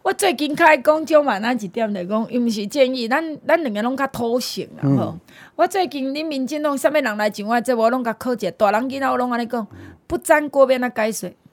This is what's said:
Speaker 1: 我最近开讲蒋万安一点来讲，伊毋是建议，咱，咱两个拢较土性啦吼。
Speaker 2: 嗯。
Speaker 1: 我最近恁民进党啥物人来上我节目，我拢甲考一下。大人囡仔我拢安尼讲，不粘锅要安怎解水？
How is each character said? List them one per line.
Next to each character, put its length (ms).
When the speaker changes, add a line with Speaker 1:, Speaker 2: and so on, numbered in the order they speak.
Speaker 1:
我 100
最 220
近 180
开 260
讲 280
蒋 180
万 200
安 180
一 60
点 240
来 120
讲， 240
伊 120
毋 100
是 160
建 260
议， 140
咱， 160
咱 160
两 100
个 100
拢 140
较 120
土 320
性 360
啦 60
吼。 300
Speaker 2:
嗯。 80
Speaker 1:
我 100
最 220
近 260
恁 140
民 180
进 160
党 160
啥 120
物 60
人 220
来 140
上 160
我 140
节 120
目， 100
我 80
拢 120
甲 120
考 200
一 60
下。 100
大 220
人 180
囡 80
仔 100
我 80
拢 140
安 80
尼 80
讲， 180
不 100
粘 300
锅 200
要 60
安 60
怎 120
解 200
水？ 240